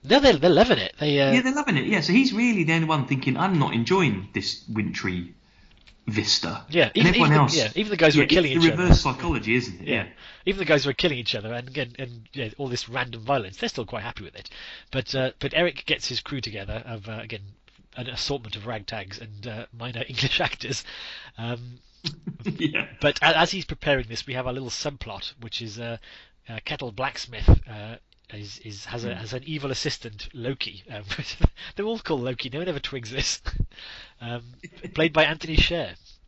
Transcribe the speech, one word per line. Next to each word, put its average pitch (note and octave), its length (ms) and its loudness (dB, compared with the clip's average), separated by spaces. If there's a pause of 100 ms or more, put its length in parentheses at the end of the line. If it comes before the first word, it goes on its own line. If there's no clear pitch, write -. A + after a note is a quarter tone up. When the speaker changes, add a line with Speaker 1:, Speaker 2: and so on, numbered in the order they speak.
Speaker 1:
No, C4+ 160 6
they're, B3 160 8
they're D3+ 120 4
loving F#3 300 8
it. F#2+ 220 -6
They, C#3+ 200 4
uh, C#3 120 6
Speaker 2:
Yeah, B3+ 100 6
they're C4 120 0
loving C#4 220 0
it. B2+ 100 0
Yeah, G3+ 160 2
so F3 100 2
he's C4 200 6
really A3 300 2
the D#3 120 2
only D#3+ 120 2
one D3+ 220 2
thinking, C3 280 0
"I'm F3+ 220 2
not F#2 160 2
enjoying A#2 580 2
this - 360 -6
wintry F#2 640 -4 (720)
vista." G#2+ 640 -2
Speaker 1:
Yeah, D#3 140 6
Speaker 2:
And A2 120 0
Speaker 1:
even, F3+ 120 8
Speaker 2:
everyone E3+ 220 6
Speaker 1:
even D3+ 60 8
the, D3 60 8
Speaker 2:
else, D3 140 4
Speaker 1:
yeah, G#2+ 180 2
even G#3 160 -2
the G3+ 60 -2
guys D#3 180 6
who D3+ 60 8
Speaker 2:
yeah, - 60 8
Speaker 1:
are - 20 -2
killing D#3+ 240 4
Speaker 2:
it's E3 80 4
the E3 80 6
Speaker 1:
each D#3 60 6
other. F3 100 0
Speaker 2:
reverse D#3+ 160 8
psychology, B2 560 0
isn't G2 260 -2
it? - 60 -8
Speaker 1:
Yeah. C3+ 60 0 (100)
Speaker 2:
Yeah. - 40 -12 (380)
Speaker 1:
Even G3 140 0
the F3 40 0
guys D3 200 4
who C#3 60 0
are B2+ 40 -4
killing D3 240 0
each A#2 160 -4
other A2 180 -6
and, B2+ 240 -10
and, B2 220 -6
and, A#2+ 340 -12
yeah, B2 240 -6
all C#3 120 -6
this A#2+ 200 -4
random A#2+ 340 -6
violence, G#2+ 360 -2
they're A#3 100 -4
still A#2+ 160 -6
quite G#2+ 180 -8
happy G#2 220 -10
with - 100 -16
it. - 140 -16 (420)
But, C3 240 -4
uh, C3 260 0
but C#3 140 -4
Eric E3 300 0
gets - 240 -2
his A#2+ 120 -4
crew C#3 200 -8
together G#2+ 460 -8
of, A2 220 -12
uh, A2 120 -10
again, A2 220 -12 (540)
an B2 120 -10
assortment A#2+ 480 -6
of G2+ 60 -14
ragtags G#2 580 -10
and, G#2+ 260 -14
uh, A2 200 -10 (120)
minor A#2 260 -8
<laughs> - 40 -10
English B2+ 320 0
actors. - 440 -2 (520)
Um, A#2+ 440 -8 (240)
Speaker 2:
<laughs> D3 140 -8 (260)
Yeah. E3 420 -2 (160)
Speaker 1:
but D3 180 2
a-, D#3 180 4
as E3+ 120 4
he's F#3+ 160 -6
preparing C#3 420 0
this, A2+ 180 -10
we B2+ 80 -8
have B2+ 120 -4
a B2+ 60 -4
little B2+ 180 -8
subplot, A#2 680 -10
which A2+ 200 -10
is, A2 180 -12
uh, A#2 200 -8 (500)
uh, A2 160 -10
Kettle C3 280 -8
Blacksmith, A#2 560 -2 (200)
uh, G#2+ 280 -12 (360)
is, G#2 280 -14
is, G#2 260 -14
has A#2 180 -8
a, A#2+ 100 -6
Speaker 2:
Hmm. - 60 -10
Speaker 1:
has A2 140 -10
an B2+ 100 -8
evil C#3+ 260 -6
assistant, A2+ 600 -6
Loki. A#2 580 -8
Um, G#2 120 -12 (360)
<laughs> - 380 2
they're G3+ 80 -2
all A3+ 140 -2
called D3 240 -2
Loki. B2+ 260 -6
No C3+ 120 -8
one F3+ 80 -4
ever D3 120 -4
twigs A#2 300 -10
this. - 360 -4
<laughs> - 60 -4 (680)
Um, A#2+ 220 -8 (520)
played D#3+ 180 2
by D#3 140 6
Anthony D#3+ 280 -4
Sher. D3+ 360 2 (380)